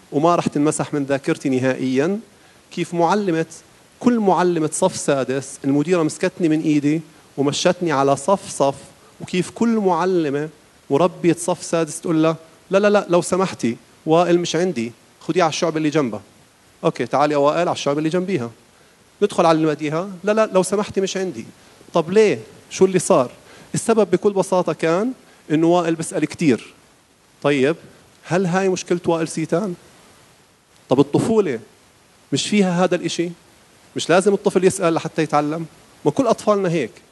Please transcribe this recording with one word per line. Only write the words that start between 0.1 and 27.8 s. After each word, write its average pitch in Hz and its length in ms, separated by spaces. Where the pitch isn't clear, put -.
وما 165 240
رح 165 100
تنمسح 147 480
من 143 100
ذاكرتي 139 440
نهائيا، 131 720
كيف 175 240
معلمة، 170 520
كل 240 180
معلمة 175 540
صف - 240
سادس 135 680
المديرة 147 380
مسكتني 165 460
من 156 120
إيدي 147 400
ومشتني 160 560
على 139 240
صف - 320
صف، 139 260
وكيف - 300
كل 233 180
معلمة 175 800
مربية 165 420
صف - 300
سادس 165 380
تقول 160 220
لها: 160 140
"لا، 190 80
لا، 208 120
لا، 202 180
لو 180 140
سمحتي، 180 540
وائل 175 340
مش 165 160
عندي، 143 360
خديه 175 220
على 160 80
الشعب 160 260
اللي 156 140
جنبها." 123 300
"أوكي، 143 220
تعالي 147 280
يا 147 40
وائل 147 200
على 170 140
الشعب 143 260
اللي 160 100
جنبيها." 175 420
ندخل 202 240
على 165 100
اللي 156 100
بعديها: 156 440
"لا، 208 80
لا، 220 140
لو 185 160
سمحتي، 202 380
مش 190 160
عندي." 175 300
طب 165 160
ليه؟ 196 280
شو - 140
اللي 190 140
صار؟ - 320
السبب 208 360
بكل 202 220
بساطة 180 400
كان 175 400
إنه 160 160
وائل 170 280
بيسأل 165 300
كتير. - 500
طيب، 147 340